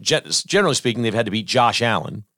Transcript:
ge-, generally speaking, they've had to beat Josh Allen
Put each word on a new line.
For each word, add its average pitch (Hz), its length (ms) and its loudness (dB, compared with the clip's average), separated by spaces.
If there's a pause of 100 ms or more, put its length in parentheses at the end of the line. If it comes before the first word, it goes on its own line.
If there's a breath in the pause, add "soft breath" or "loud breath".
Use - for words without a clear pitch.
ge-, - 460 -2
generally 170 300 2
speaking, 120 260 -2
they've 113 100 0
had 113 140 0
to 95 60 -4
beat 107 140 -4
Josh 117 360 2
Allen 104 420 -2 (140)